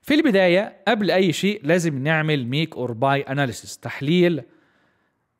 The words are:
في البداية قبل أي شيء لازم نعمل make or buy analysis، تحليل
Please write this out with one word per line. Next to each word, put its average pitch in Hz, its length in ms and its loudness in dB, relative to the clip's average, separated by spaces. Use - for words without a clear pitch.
في - 120 -2
البداية 196 640 2
قبل 208 240 0
أي 185 220 2
شيء 202 300 -2
لازم 160 400 0
نعمل 151 640 0
make - 100 -14
or 120 120 -4
buy 135 400 -2
analysis، 135 500 -4
تحليل 160 640 0